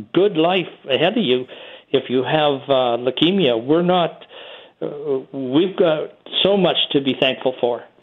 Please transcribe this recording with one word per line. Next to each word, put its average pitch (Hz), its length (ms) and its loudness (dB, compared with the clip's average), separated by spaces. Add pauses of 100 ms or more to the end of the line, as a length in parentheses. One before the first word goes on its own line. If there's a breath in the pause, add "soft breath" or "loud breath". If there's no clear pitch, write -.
(120)
good 185 240 2
life 170 320 0 (220)
ahead 151 260 2
of 226 80 0
you 127 220 0 (460 loud breath)
if 131 180 0
you 127 140 0
have, 143 440 0
uh, 127 300 2
leukemia. 127 640 0
We're 156 180 2
not, 180 440 0 (560 loud breath)
uh, 143 380 -6 (120)
we've 143 440 0
got 156 420 0 (240)
so 196 140 4
much 175 200 4 (140)
to 147 100 2
be 135 180 0
thankful 131 420 0
for. 120 240 -2 (180)